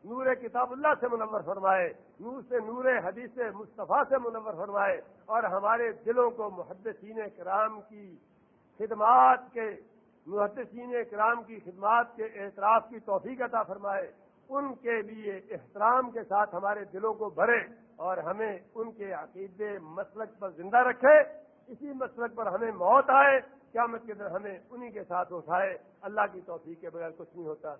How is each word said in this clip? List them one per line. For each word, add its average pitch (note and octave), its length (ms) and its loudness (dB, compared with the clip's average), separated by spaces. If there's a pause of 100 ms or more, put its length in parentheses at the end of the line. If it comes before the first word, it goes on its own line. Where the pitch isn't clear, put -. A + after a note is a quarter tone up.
نور B3+ 300 -2
کتاب B3 360 -4
اللہ C4 160 -2 (120)
سے B3 80 -2
منور A3 380 -4
فرمائے، F#3+ 480 0 (260)
نور B3 300 -12
سے، B3 100 -2
نور A#3 260 -6 (180)
حدیث A#3 340 -10 (160)
مصطفیٰ G#3+ 560 -2
سے C4 80 2
منور A3+ 360 -6
فرمائے، G3 480 -2 (240)
اور A3+ 180 0
ہمارے G#3+ 480 0 (140)
دلوں A#3+ 260 4
کو G#3+ 180 -6
محدثین F#3+ 720 -12 (180)
کرام G3+ 520 0
کی G3+ 260 -20 (640)
خدمات A#3+ 600 6 (140)
کے، A3+ 220 -6 (500)
محدثین G#3+ 680 -6 (180)
کرام A3 320 0
کی G#3+ 160 -16
خدمات G3+ 560 0
کے A3 100 -6
اعتراف G#3+ 640 0
کی A#3 100 -14
توفیق A3 420 -4
عطا A#3 220 -2
فرمائے، G3 480 -6 (380)
ان C#4 260 -4
کے A3+ 260 -4
لیے G#3 480 -10
احترام A#3 640 0
کے A#3 120 -8
ساتھ G#3 320 0
ہمارے G3+ 300 -2
دلوں G#3 280 -4
کو G#3+ 160 -6
بھرے G#3+ 300 2 (360)
اور F3+ 220 -4
ہمیں G3 420 -4 (160)
ان A3+ 160 -8
کے G3+ 200 -10
عقیدے F#3+ 680 -10
مسلک G3 600 -12
پر G3 100 -8
زندہ F3+ 280 0
رکھے، B3+ 420 8 (480)
اسی C#4 260 -12
مسلک A#3 420 -8
پر A3+ 100 -6
ہمیں G#3+ 260 -2
موت A3 380 4
آئے، C4+ 300 8 (320)
قیامت A#3 340 -2
کے G#3+ 80 -12
دن G3+ 120 -12 (100)
ہمیں G3 240 -8 (100)
انہی A#3+ 220 -14
کے G3 120 -12
ساتھ F3+ 300 -4
اٹھائے۔ F3 440 -2 (240)
اللہ G#3 200 -4 (100)
کی F#3 140 -14
توفیق E3 360 -14
کے E3+ 80 -12
بغیر E3 280 -10
کچھ E3 200 -18
نہیں E3 100 -10
ہوتا۔ D3+ 320 -10